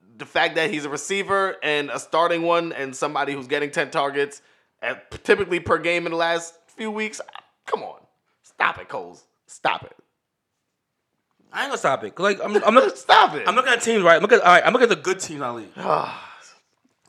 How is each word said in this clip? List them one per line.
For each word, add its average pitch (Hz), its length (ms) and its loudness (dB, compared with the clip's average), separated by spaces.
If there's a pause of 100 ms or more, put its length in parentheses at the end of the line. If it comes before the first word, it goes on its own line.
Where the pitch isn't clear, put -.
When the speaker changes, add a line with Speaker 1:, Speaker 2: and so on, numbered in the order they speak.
(180)
Speaker 1:
the 131 80 -14
fact 160 300 -2
that 160 160 -2
he's 151 140 -6
a 147 40 -8
receiver 190 720 -4
and 147 280 -2
a 123 100 -6
starting 170 440 0
one 170 280 0
and 135 240 -10
somebody 143 380 -4
who's 135 140 -10
getting 147 220 -4
ten 143 220 -4
targets 143 500 -4 (400)
at, - 300 -10 (140)
typically 185 340 2
per 165 180 0
game 170 280 -2
in 165 80 -4
the 165 40 -4
last 170 360 -2 (240)
few 220 120 -8
weeks, 214 300 -8 (460)
come - 180 -4
on. 90 160 -14 (440)
Stop - 360 -2
it, 92 80 -18
Coles. 87 380 -12 (200)
Stop - 380 -4
it. - 100 -20 (1600)
Speaker 2:
I 202 120 -6
ain't 277 60 -6
gonna 247 80 -4
stop 139 280 0
it. 95 120 -12
Like, 196 240 0
I'm, 208 220 -4
I'm 214 100 4
not 208 240 4
Speaker 1:
<laughs> - 0 -
Stop - 380 4
it. 123 100 -4
Speaker 2:
I'm 196 100 0
looking 254 180 2
at 233 80 0
teams, 226 220 0
right? 165 120 8
I'm 156 60 2
looking, 214 180 6
all - 60 0
right, 180 200 8
I'm 160 60 6
looking 254 180 4
at 190 60 2
the 151 80 -16
good 185 160 -4
teams 147 220 -10
in 131 60 -4
the 120 60 -6
league. 110 220 -12
Speaker 1:
<sighs> - 340 -2 (1000)